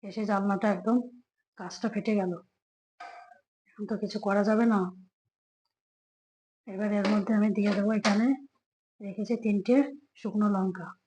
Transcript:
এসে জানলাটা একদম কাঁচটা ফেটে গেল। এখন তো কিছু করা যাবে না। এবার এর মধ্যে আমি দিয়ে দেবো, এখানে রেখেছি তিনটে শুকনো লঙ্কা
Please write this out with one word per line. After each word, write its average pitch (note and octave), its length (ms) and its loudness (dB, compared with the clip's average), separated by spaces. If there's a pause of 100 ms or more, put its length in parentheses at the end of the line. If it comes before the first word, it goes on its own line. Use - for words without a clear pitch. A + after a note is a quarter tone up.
এসে G#3 220 -6
জানলাটা G3 500 0
একদম A3 220 0 (600)
কাঁচটা F3+ 320 -8
ফেটে G#3 260 -2
গেল। F#3 160 0 (1400)
এখন - 220 -12
তো A3 120 -4
কিছু G#3 180 -6
করা G3+ 240 0
যাবে A3 220 4
না। A3 140 4 (1900)
এবার G3+ 220 -4 (100)
এর G3 100 0
মধ্যে G#3 240 0
আমি G#3 240 4
দিয়ে G3+ 160 2
দেবো, G3+ 260 0
এখানে G#3+ 280 2 (760)
রেখেছি G3+ 400 -6
তিনটে G#3 340 2 (400)
শুকনো G#3 400 -2
লঙ্কা F#3 320 -2 (200)